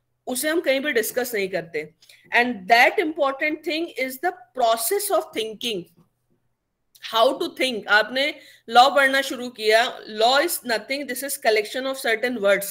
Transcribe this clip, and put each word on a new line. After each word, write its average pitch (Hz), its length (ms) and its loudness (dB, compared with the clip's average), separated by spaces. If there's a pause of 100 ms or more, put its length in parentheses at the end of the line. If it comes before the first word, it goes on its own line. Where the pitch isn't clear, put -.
(280)
उसे 254 220 -4
हम 330 120 0
कहीं 269 180 0
भी 285 120 -2
डिस्कस 240 440 -2
नहीं 196 140 -2
करते। 165 400 -6 (480)
And 240 160 2 (180)
that 247 280 6
important 302 560 -2
thing 320 300 -6 (200)
is 262 60 -6
the 339 200 -4
process 311 880 -2
of - 40 0 (140)
thinking, 220 460 -6 (1300)
how 240 240 4
to 349 100 -4 (120)
think। 240 260 -4
आपने 247 480 0 (340)
लॉ 240 200 8
पढ़ना 269 320 4
शुरू 247 280 -6
किया, 220 500 2 (220)
law 254 240 4
is 339 200 -4
nothing, 247 400 -4
this 254 180 -8
is 277 100 -8 (140)
collection 220 400 0
of 269 80 -6 (100)
certain 233 340 -2
words। 196 320 2